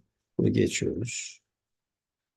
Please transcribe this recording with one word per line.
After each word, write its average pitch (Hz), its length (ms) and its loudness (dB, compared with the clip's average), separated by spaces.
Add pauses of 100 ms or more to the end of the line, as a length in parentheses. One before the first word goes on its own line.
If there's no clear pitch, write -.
(380)
bunu - 140 4
geçiyoruz. - 880 -2 (960)